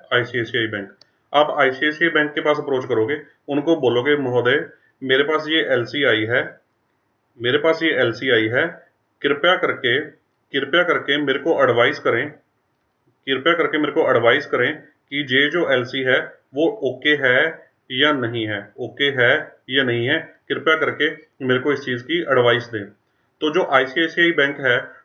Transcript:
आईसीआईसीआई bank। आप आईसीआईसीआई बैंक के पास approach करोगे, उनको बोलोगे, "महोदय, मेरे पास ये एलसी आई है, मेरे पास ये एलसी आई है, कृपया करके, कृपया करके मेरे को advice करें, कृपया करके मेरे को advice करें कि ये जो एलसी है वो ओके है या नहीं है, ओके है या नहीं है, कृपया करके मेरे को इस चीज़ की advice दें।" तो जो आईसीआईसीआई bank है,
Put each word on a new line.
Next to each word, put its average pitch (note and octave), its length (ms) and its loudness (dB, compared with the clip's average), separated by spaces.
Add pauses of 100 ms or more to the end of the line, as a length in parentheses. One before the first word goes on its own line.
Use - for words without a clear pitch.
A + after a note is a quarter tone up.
(140)
आईसीआईसीआई A#2 520 -2
bank। G2+ 260 -10 (420)
आप D3 240 2
आईसीआईसीआई D3+ 520 0
बैंक D3+ 200 2
के D#3 100 -6
पास D3+ 180 0
approach C#3 260 -2
करोगे, A#2+ 380 0 (260)
उनको D3 280 0
बोलोगे, B2+ 400 2
"महोदय, B2+ 520 0 (340)
मेरे C3+ 200 4
पास D#3 260 0
ये D#3+ 140 2
एलसी B2+ 420 0
आई A2 200 4
है, B2+ 360 -2 (800)
मेरे B2+ 160 2
पास D#3+ 240 2
ये D#3+ 80 0
एलसी B2+ 400 0
आई A2+ 160 4
है, D3+ 420 -4 (340)
कृपया D3 340 2
करके, C3+ 640 -2 (360)
कृपया C3+ 280 0
करके C#3+ 340 0
मेरे C#3+ 220 -2
को D#3 260 2
advice B2 340 2
करें, C3 320 -2 (800)
कृपया C3+ 440 -2
करके E3 260 -2
मेरे D3 140 -2
को C#3 180 0
advice B2 360 2
करें C3+ 360 -2
कि - 400 -10
ये C#3 280 0
जो E3+ 200 -2
एलसी B2+ 320 -2
है C3 320 0 (200)
वो D3+ 300 0
ओके B2+ 260 -2
है C#3+ 600 0 (220)
या C#3+ 200 2
नहीं A#2+ 340 -4
है, G#2 340 -8
ओके B2 240 -6
है C3 520 0 (140)
या C3+ 140 0
नहीं A#2+ 220 -2
है, D#3 120 0 (300)
कृपया C#3 280 0
करके D3 340 -2 (360)
मेरे B2+ 140 2
को D3 120 0
इस C3+ 80 -2
चीज़ B2 220 -8
की E3+ 200 -4
advice A#2+ 420 2
दें।" G#2 200 -8 (560)
तो D3+ 100 -2
जो E3+ 200 0
आईसीआईसीआई D#3 600 2
bank C#3+ 300 0
है, B2+ 280 0 (160)